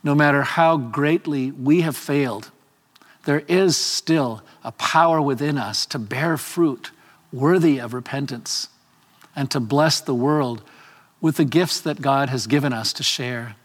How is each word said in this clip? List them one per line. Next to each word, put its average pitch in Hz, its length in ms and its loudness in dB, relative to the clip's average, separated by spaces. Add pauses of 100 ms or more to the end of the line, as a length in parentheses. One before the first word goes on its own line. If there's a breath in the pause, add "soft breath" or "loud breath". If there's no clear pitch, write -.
No 147 100 2
matter 143 280 4
how 165 340 4
greatly 143 720 -2
we 139 300 2
have 160 160 -2
failed, 131 540 -4 (760 soft breath)
there 147 240 0
is 180 280 4
still 131 680 -2 (200 soft breath)
a 113 100 -10
power 165 480 2
within 143 380 0
us 107 280 -4
to - 120 -8
bear 131 380 -2
fruit 151 560 -2 (400 soft breath)
worthy 151 460 4
of 120 140 -8
repentance 123 760 -6 (680)
and 139 160 -4
to 143 80 -2
bless 143 420 2
the 139 140 -4
world 127 480 0 (580 soft breath)
with 160 160 0
the 160 80 2
gifts 160 360 0
that 151 200 -6
God 139 280 0
has 120 180 -4
given 139 260 0
us 113 200 -4
to - 100 -8
share. 120 640 -6